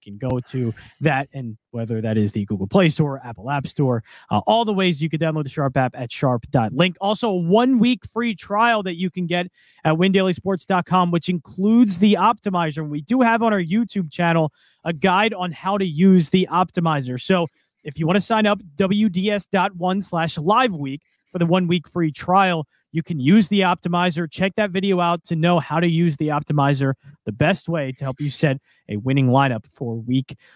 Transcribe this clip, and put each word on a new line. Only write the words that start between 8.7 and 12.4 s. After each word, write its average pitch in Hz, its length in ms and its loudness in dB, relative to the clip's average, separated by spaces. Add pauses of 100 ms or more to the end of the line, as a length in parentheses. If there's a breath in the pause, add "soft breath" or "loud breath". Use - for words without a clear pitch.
that 180 120 -6
you 180 140 -4
can 180 180 -6
get 175 200 -2 (380 soft breath)
at 156 120 2
win 185 140 2
daily 190 220 2
sports 190 320 -6
dot 180 200 0
com, 180 240 2
which 170 200 -2
includes 196 720 2
the 202 200 6
optimizer. 175 680 0